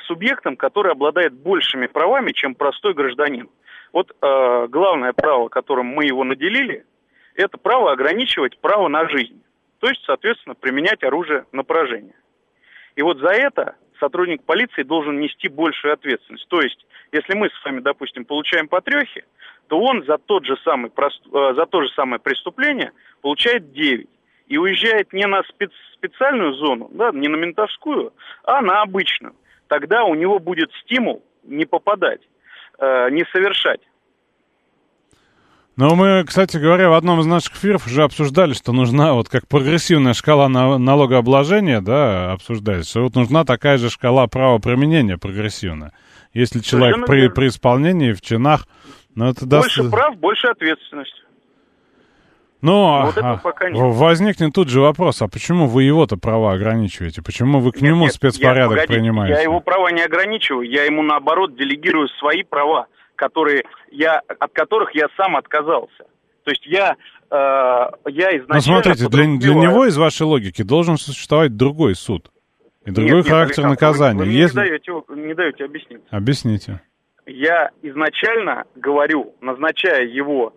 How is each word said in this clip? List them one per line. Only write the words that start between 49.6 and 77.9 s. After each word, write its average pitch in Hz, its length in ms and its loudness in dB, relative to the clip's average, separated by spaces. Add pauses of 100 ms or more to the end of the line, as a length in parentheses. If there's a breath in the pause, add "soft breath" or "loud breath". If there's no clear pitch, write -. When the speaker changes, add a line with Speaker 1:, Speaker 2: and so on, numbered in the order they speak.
Speaker 1:
Больше 127 120 0
прав, 240 280 0
больше 185 300 0
ответственность. 160 640 -4 (1500)
Speaker 2:
Но, 160 440 4
Speaker 1:
Вот - 100 -4
этого 120 160 0
Speaker 2:
а, 107 40 -2
Speaker 1:
пока - 320 -4
нет. - 80 -4
Speaker 2:
в-, 123 200 4
возникнет 165 560 2
тут 180 160 2
же 127 100 4
вопрос, 147 420 2
а 110 60 0
почему 165 400 0
вы 127 160 4
его-то 143 320 2
права 110 380 0
ограничиваете? 98 680 -4
Почему 135 380 0
вы 123 140 2
к - 20 -20
Speaker 1:
Нет, 143 160 2
Speaker 2:
нему 170 140 4
Speaker 1:
нет, 127 80 2
Speaker 2:
спецпорядок 127 640 2
Speaker 1:
нет, 160 100 0
погодите, 117 60 -2
Speaker 2:
принимаете? 110 420 0
Speaker 1:
я 156 60 2
его 165 180 0
права 180 320 0
не 170 100 0
ограничиваю, 170 680 -2
я 143 160 0
ему, 151 180 0
наоборот, 151 540 0
делегирую 147 500 -2 (120)
свои 160 240 -2
права, 147 440 -2 (300 soft breath)
которые 143 480 -2 (260 loud breath)
я, 156 300 0 (180)
от - 140 -6
которых 160 420 -2
я 151 120 0 (100)
сам 190 180 0
отказался. 147 720 -4 (400)
То 147 60 -2
есть 135 140 -6
я, 180 300 0 (340 soft breath)
э, - 60 -2 (760)
я 170 280 0
изначально 131 180 -4
Speaker 2:
Ну, 147 60 4
смотрите, 160 480 2
для, - 0 -
для 147 240 4
Speaker 1:
подразумеваю 147 360 4
Speaker 2:
него 240 160 6
из 175 120 2
вашей 160 260 2
логики 120 380 0
должен 156 360 2
существовать 147 600 0
другой 135 380 2
суд - 360 -8 (540)
и 107 60 -8
Speaker 1:
Нет, 92 40 -8
Speaker 2:
другой 110 220 4
Speaker 1:
нет, 160 100 2
Speaker 2:
характер 156 380 2
Speaker 1:
Александр, 143 40 2
Speaker 2:
наказания. 143 500 2
Speaker 1:
вы 92 60 0
мне 107 100 0
Speaker 2:
Если 151 260 4
Speaker 1:
не 196 80 0
даёте, 156 220 -6 (240)
не 156 180 -10
даёте 160 320 -4
объяснить. 139 360 -18 (100)
Speaker 2:
Объясните. 107 720 -4 (440)
Speaker 1:
Я 147 460 -2 (100)
изначально 156 800 -4 (120)